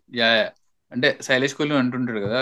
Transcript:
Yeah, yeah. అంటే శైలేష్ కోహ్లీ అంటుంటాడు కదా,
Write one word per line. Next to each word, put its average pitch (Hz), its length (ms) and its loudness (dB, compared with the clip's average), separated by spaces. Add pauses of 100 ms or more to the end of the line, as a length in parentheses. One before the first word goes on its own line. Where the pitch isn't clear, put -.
(200)
Yeah, 113 200 4
yeah. 92 100 -2 (420)
అంటే 131 160 0 (180)
శైలేష్ 135 320 2
కోహ్లీ 151 240 0
అంటుంటాడు 123 420 -2
కదా, 113 180 -2